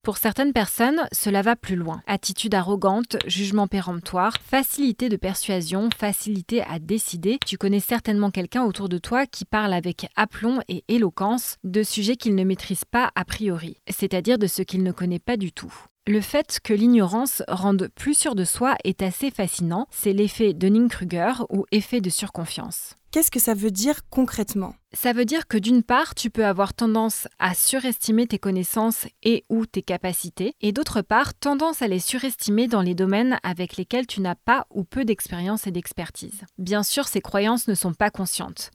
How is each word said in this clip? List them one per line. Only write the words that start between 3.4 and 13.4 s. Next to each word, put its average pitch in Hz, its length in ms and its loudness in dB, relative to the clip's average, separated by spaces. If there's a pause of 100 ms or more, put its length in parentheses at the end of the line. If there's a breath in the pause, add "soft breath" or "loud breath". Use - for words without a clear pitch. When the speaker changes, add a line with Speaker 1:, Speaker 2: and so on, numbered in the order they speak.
Speaker 1:
péremptoire, 180 760 -2
facilité 262 720 0
de 202 60 2
persuasion, 190 800 -2
facilité 208 680 -2
à 160 160 -8
décider. 185 680 -2
Tu - 140 -6
connais 196 220 2
certainement 208 500 0
quelqu'un 220 340 -2
autour 202 240 -4
de 180 80 -2
toi 247 300 -2
qui - 180 -12
parle 214 300 0
avec 175 320 -4 (100)
aplomb 226 520 0
et 180 200 -6
éloquence 220 760 0
de 190 180 0
sujets 214 340 0
qu'il 214 180 0
ne 190 100 4
maîtrise 190 420 -2
pas 240 280 0
a 185 120 -2
priori, 170 500 -4 (140)